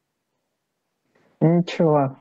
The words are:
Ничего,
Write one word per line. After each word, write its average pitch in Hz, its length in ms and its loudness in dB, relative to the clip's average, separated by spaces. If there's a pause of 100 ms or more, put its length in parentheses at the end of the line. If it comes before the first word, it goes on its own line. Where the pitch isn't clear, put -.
(1400)
Ничего, 156 800 0